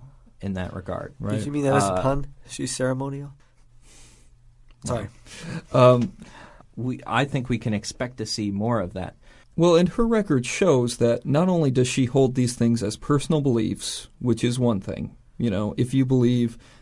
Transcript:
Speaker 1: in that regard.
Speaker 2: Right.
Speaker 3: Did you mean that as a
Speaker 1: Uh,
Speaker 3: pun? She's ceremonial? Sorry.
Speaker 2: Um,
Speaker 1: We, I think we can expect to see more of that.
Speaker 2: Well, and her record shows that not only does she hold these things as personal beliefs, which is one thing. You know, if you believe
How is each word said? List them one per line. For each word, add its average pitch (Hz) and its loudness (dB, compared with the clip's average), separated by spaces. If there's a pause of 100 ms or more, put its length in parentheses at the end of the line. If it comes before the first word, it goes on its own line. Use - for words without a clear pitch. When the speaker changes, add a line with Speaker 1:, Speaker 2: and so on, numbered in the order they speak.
(400)
Speaker 1:
in 98 -6
that 92 -6
regard. - -8
Speaker 2:
Right. 107 -2
Speaker 3:
Did 110 -2
you 147 -6
mean 143 0
that 135 4
as 104 4
a 98 2
Speaker 1:
Uh, 92 0
Speaker 3:
pun? 139 0 (220)
She's - -6
ceremonial? 139 -4 (1500)
Sorry. 113 -6 (640)
Speaker 2:
Um, 123 6 (640)
Speaker 1:
We, 127 -6
I 120 2
think 135 -4
we 120 0
can 117 -2
expect 123 -8
to 110 -6
see 104 -4
more 110 -2
of 90 -6
that. 90 -10 (400)
Speaker 2:
Well, 170 6
and 175 6
her 233 0
record 202 2
shows 127 2
that 117 0
not 147 2
only 165 2
does 127 2
she 131 0
hold 131 2
these 123 0
things 117 0
as 104 -4
personal 147 0
beliefs, 113 -2 (140)
which 120 0
is 123 0
one 120 2
thing. - -10 (220)
You 117 -2
know, 104 -2
if 123 -2
you 135 2
believe 123 2 (260)